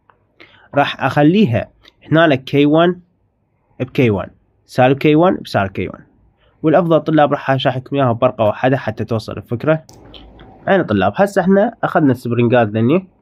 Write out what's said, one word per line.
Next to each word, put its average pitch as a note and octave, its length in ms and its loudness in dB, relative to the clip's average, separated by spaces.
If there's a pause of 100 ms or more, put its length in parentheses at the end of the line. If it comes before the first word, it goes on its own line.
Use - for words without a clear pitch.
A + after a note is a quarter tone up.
(760)
راح C#3+ 300 -2
أخليها D3 680 2 (420)
هنا D#3+ 220 4
كي C#3+ 320 0
وان E3+ 340 2 (800)
بكي B2+ 300 0
وان، F#2 200 -4 (360)
سالب C3+ 320 2
كي D3+ 160 2
وان E3+ 300 2
بسالب G2 260 -4
كي F#2+ 180 -8
وان. - 160 -20 (580)
والأفضل D#3+ 380 2
طلاب D#3 320 2
راح - 180 -4
أشرح C3+ 260 -2
لكم C3+ 200 -8
إياها C3 160 0
ببرقة A#2 320 -2
واحدة C3 320 0
حتى - 280 -6
توصل A2 280 -6
الفكرة. D3+ 520 -4 (840)
عين F#3 160 2
طلاب، G#2 340 0
هسه G3+ 260 0
إحنا G3 320 2 (100)
أخذنا D3+ 280 2
السبرينجات A#2 560 0
ذني A#2+ 400 -2 (140)